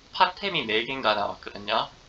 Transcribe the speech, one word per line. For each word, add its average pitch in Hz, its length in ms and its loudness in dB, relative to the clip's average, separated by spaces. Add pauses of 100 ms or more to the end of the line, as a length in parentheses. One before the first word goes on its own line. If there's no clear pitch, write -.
(120)
파템이 180 540 0
네 110 180 2
개인가 123 300 2
나왔거든요. 104 760 -2 (200)